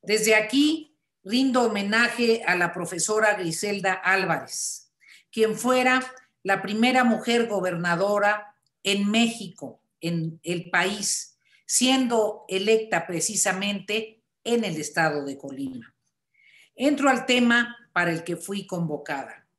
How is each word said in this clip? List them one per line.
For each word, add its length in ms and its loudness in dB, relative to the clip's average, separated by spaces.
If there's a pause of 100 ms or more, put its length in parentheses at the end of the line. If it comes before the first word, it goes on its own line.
Desde 320 2
aquí 600 0 (280)
rindo 400 2
homenaje 840 0
a 100 2
la 160 0
profesora 640 0
Griselda 580 -2
Álvarez, 1000 -2 (380)
quien 260 0
fuera 440 2 (420)
la 200 0
primera 420 4
mujer 440 2
gobernadora 1040 0 (280)
en 280 0
México, 720 -2 (180)
en 420 -4
el 280 -6
país, 680 -2 (280)
siendo 800 2
electa 580 0
precisamente 1160 -4 (220)
en 200 2
el 120 -4
estado 480 -2
de 120 -8
Colima. 580 -12 (840)
Entro 340 2
al 160 0
tema 500 2 (160)
para 180 0
el 140 -4
que 120 -6
fui 300 -10
convocada. 800 -6 (120)